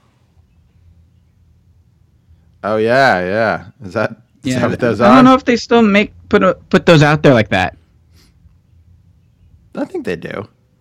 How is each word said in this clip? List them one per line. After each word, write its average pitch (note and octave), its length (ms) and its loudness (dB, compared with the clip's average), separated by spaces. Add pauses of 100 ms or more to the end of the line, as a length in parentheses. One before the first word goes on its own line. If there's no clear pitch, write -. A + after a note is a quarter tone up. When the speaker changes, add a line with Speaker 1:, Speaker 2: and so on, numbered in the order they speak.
(2500)
Speaker 1:
Oh G#2 140 -4
yeah, A2+ 480 2
yeah. F#2+ 420 -4 (180)
Is F2+ 100 -14
that, G#2+ 160 -4
is - 60 -20 (380)
Speaker 2:
Yeah, B2+ 60 -4
Speaker 1:
that A#2 100 -2
what F#2 100 -8
those A2+ 200 -2
Speaker 2:
I A#2+ 80 4
don't B3+ 100 6
Speaker 1:
are? B3+ 120 6
Speaker 2:
know C4 40 4
if B3+ 100 -2
they A#3+ 120 0
still A#3 260 0
make, G#3 300 0 (160)
put G3+ 140 0
a, F#3 120 0
put - 320 -4
those D#3+ 160 6
out D3+ 200 0
there D3 120 4
like A2 160 0
that. F#2 260 -2 (2000)
Speaker 1:
I C4 100 -10
think D4 200 -12
they F2 120 -6
do. - 320 -12 (320)